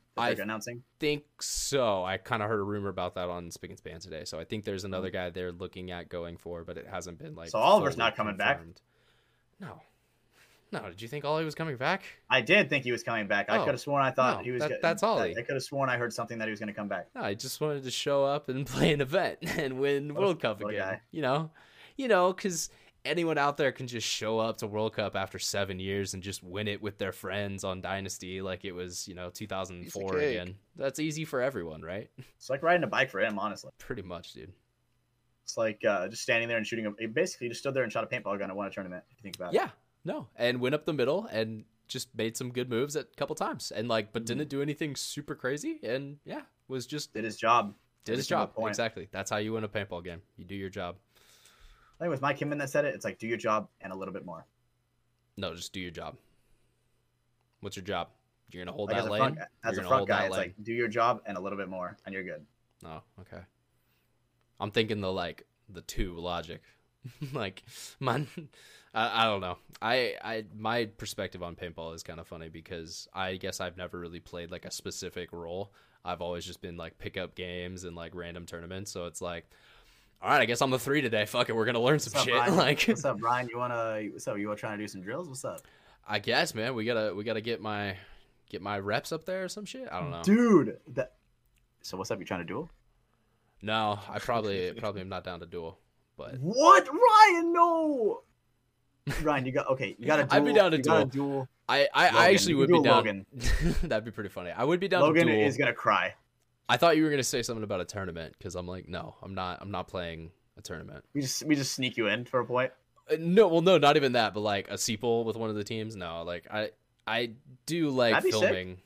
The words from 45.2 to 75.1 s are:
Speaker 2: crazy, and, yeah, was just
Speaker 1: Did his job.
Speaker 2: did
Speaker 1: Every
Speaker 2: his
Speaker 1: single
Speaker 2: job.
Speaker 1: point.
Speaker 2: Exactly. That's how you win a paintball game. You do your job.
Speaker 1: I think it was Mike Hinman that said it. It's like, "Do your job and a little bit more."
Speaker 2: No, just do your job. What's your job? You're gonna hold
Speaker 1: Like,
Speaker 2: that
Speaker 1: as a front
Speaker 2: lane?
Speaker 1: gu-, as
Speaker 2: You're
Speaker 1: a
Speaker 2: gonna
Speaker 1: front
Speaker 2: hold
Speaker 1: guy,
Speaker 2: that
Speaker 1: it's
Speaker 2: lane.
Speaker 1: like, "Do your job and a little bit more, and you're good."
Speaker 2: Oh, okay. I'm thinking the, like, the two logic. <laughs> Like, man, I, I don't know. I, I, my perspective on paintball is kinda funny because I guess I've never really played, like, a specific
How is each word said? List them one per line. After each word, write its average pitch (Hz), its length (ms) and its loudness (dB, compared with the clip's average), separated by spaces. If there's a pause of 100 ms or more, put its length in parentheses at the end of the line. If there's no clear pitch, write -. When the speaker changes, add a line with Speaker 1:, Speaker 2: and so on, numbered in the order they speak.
Speaker 2:
crazy, 151 480 -4
and, 139 420 -4
yeah, 220 160 -10 (260)
was 127 180 -6
just - 280 -8
Speaker 1:
Did 110 100 -6
his 110 140 -6
job. 113 360 4 (300)
Speaker 2:
did 110 100 -4
Speaker 1:
Every 123 60 0
Speaker 2:
his - 80 -4
Speaker 1:
single 156 200 2
Speaker 2:
job. - 80 -14
Speaker 1:
point. 110 140 -2
Speaker 2:
Exactly. 104 420 -4
That's 98 200 -6
how 107 60 0
you 107 160 -2
win 110 100 -2
a 104 60 -6
paintball 95 340 -6
game. 85 180 -12 (160)
You 92 80 -18
do 95 100 -10
your 98 140 -6
job. 90 260 -8 (200)
Speaker 1:
I - 880 -18
think 175 40 -2
it - 20 -2
was 135 120 -2
Mike 143 180 0
Hinman 147 200 -4
that 139 100 -4
said 147 160 2
it. 131 80 -2
It's 101 120 -12
like, 101 140 -6
"Do 110 80 -8
your 113 100 -2
job 107 320 0 (120)
and 98 100 -12
a 92 40 -8
little 95 180 -10
bit 85 120 -10
more." 82 200 -14 (880)
Speaker 2:
No, 90 200 -8
just - 180 -14
do 98 60 -8
your 90 120 -8
job. 80 260 -12 (1400)
What's 98 140 -10
your 92 100 -12
job? 90 240 -4 (420)
You're 90 120 -12
gonna 90 120 -10
hold 104 140 -4
Speaker 1:
Like, 101 80 0
Speaker 2:
that - 40 2
Speaker 1:
as 95 40 -2
a 104 120 -2
front 110 40 2
Speaker 2:
lane? 135 140 2
Speaker 1:
gu-, 80 60 -14
as 87 60 -12 (160)
Speaker 2:
You're 113 80 -2
Speaker 1:
a 95 40 -2
Speaker 2:
gonna 92 120 -4
Speaker 1:
front 131 120 4
Speaker 2:
hold - 100 0
Speaker 1:
guy, 98 100 4
Speaker 2:
that 95 80 0
Speaker 1:
it's 95 100 -2
Speaker 2:
lane. 95 40 0
Speaker 1:
like, 92 220 -6
"Do 113 100 -6
your 120 140 0
job 117 380 2
and 98 120 -8
a 90 40 -6
little 98 160 -6
bit 95 120 -6
more, 90 360 -8
and 98 80 -12
you're 95 100 -6
good." 78 220 -12 (400)
Speaker 2:
Oh, 80 160 -14 (200)
okay. 90 200 -18 (1200)
I'm 104 120 -4
thinking 110 300 0
the, 95 100 -2
like, 87 340 -6 (240)
the 90 120 -14
two 90 340 -4
logic. 85 460 -6 (420)
<laughs> 127 300 -12
Like, 104 300 -8 (380)
man, 131 260 0 (640)
I, 113 300 2
I - 20 8
don't 104 140 2
know. 90 180 -6 (240)
I, 117 400 2
I, 110 320 -6
my 110 320 0
perspective 101 560 -8
on 85 140 -8
paintball 82 400 -10
is 80 80 -14
kinda 82 220 -14
funny 82 240 -14
because 82 640 -12
I 95 240 -4
guess 95 240 -8
I've 90 160 -6
never 90 200 -10
really 85 220 -10
played, 85 320 -12
like, 87 140 -12
a 90 60 -12
specific 90 600 -10